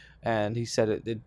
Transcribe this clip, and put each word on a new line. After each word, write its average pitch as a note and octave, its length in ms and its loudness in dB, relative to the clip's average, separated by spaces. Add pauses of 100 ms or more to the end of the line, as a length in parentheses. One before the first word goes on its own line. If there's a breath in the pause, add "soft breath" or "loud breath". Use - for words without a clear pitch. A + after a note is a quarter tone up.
(220 loud breath)
And A2 360 0
he A#2 80 -2
said A2+ 240 2
it, - 180 0
it, A2+ 200 -6